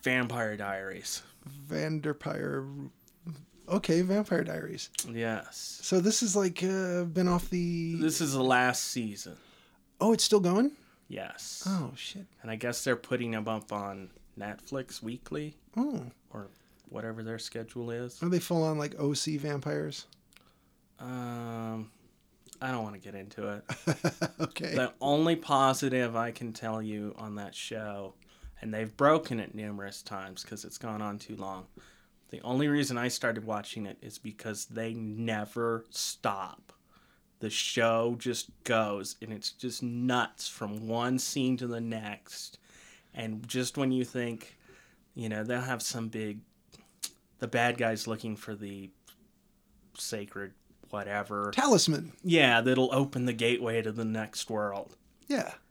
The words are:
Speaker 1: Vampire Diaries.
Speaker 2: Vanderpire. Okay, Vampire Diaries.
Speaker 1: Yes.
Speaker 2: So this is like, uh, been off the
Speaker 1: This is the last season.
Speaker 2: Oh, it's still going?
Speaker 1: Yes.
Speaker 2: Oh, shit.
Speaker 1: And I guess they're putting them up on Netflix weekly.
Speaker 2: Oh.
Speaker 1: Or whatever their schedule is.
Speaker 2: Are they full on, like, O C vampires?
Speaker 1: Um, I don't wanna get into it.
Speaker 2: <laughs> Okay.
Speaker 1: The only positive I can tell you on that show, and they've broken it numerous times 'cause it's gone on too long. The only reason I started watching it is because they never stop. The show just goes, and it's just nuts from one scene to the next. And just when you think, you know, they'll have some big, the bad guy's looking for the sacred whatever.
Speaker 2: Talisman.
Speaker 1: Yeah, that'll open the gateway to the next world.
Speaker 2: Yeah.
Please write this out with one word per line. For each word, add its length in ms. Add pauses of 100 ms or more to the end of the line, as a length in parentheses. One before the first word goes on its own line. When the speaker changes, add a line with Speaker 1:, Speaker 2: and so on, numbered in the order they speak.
Speaker 1:
Vampire 540
Diaries. 640 (460)
Speaker 2:
Vanderpire. 1200 (800)
Okay, 340
Vampire 420
Diaries. 460 (200)
Speaker 1:
Yes. 720
Speaker 2:
So 180
this 220
is 140
like, 260
uh, 420
been 240
off 220
the 460
Speaker 1:
This 240
is 140
the 100
last 420
season. 500 (640)
Speaker 2:
Oh, 120
it's 120
still 160
going? 320 (360)
Speaker 1:
Yes. 580
Speaker 2:
Oh, 300
shit. 300 (160)
Speaker 1:
And 80
I 60
guess 280
they're 120
putting 340
them 180
up 240
on 380 (280)
Netflix 640
weekly. 540 (200)
Speaker 2:
Oh. 260 (280)
Speaker 1:
Or 180 (420)
whatever 320
their 160
schedule 520
is. 320
Speaker 2:
Are 60
they 120
full 220
on, 160
like, 200
O 160
C 240
vampires? 680 (920)
Speaker 1:
Um, 920 (680)
I 100
don't 140
wanna 140
get 160
into 340
it. 160 (220)
Speaker 2:
<laughs> 540
Okay. 340
Speaker 1:
The 260
only 360
positive 800
I 160
can 200
tell 300
you 360
on 180
that 180
show, 600 (460)
and 120
they've 240
broken 440
it 140
numerous 480
times 420
'cause 200
it's 140
gone 240
on 160
too 180
long. 300 (640)
The 120
only 260
reason 300
I 100
started 360
watching 420
it 160
is 160
because 480
they 280
never 960
stop. 840 (680)
The 100
show 680
just 320 (140)
goes, 560
and 120
it's 200
just 300
nuts 640
from 400
one 300
scene 400
to 80
the 140
next. 800 (540)
And 340
just 300
when 160
you 120
think, 520 (580)
you 140
know, 160
they'll 160
have 220
some 260
big, 320 (960)
the 100
bad 300
guy's 300
looking 280
for 180
the 360 (1080)
sacred 580 (360)
whatever. 600
Speaker 2:
Talisman. 600 (100)
Speaker 1:
Yeah, 380
that'll 340
open 320
the 60
gateway 500
to 100
the 120
next 460
world. 460 (320)
Speaker 2:
Yeah. 260 (160)